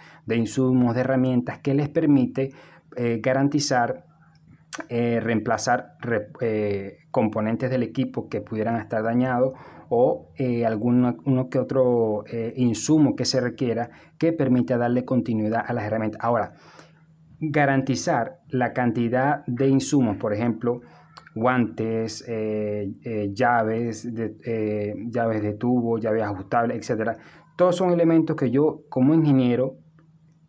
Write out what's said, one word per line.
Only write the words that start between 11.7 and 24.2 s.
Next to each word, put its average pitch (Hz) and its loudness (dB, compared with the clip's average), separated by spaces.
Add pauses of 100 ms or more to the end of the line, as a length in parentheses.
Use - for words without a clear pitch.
eh, 113 -6
insumo 127 2
que 123 -4
se 127 0
requiera 120 -2 (260)
que 165 0
permita 127 2
darle 120 0
continuidad 113 0
a 120 -4
las 113 -4
herramientas. 110 -4
Ahora, 117 0 (840)
garantizar 139 0 (100)
la 127 0
cantidad 123 0
de 135 0
insumos, 131 2
por 110 -2
ejemplo, 120 -2 (520)
guantes, 113 -2
eh, 107 -4 (100)
eh, 104 -4
llaves 117 0
de, 110 -6